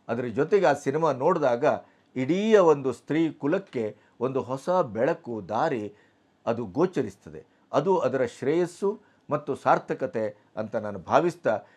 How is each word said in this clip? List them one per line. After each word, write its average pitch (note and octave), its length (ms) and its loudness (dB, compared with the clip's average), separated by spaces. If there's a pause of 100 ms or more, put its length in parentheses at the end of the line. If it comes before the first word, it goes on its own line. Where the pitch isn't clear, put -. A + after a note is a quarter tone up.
ಅದರ A#2 160 -4
ಜೊತೆಗೆ D#3 420 2
ಆ D3+ 60 6
ಸಿನಿಮಾ D#3 400 0
ನೋಡಿದಾಗ C3+ 520 0 (520)
ಇಡೀ F#3 400 2
ಒಂದು D3 360 6
ಸ್ತ್ರೀ D3+ 400 -2
ಕುಲಕ್ಕೆ C#3 640 -4 (240)
ಒಂದು C3 200 -2
ಹೊಸ C3 300 -6
ಬೆಳಕು, A#2+ 800 -2
ದಾರಿ A#2+ 360 -2 (640)
ಅದು A#2 180 -2
ಗೋಚರಿಸ್ತದೆ. A2 840 -4 (260)
ಅದು F3 260 2
ಅದರ B2+ 260 0
ಶ್ರೇಯಸ್ಸು E3+ 760 -2 (280)
ಮತ್ತು C#3+ 240 -4
ಸಾರ್ಥಕತೆ B2+ 920 -2 (100)
ಅಂತ A2 200 -6
ನಾನು G#2 220 -6
ಭಾವಿಸ್ತಾ, A#2+ 640 2 (160)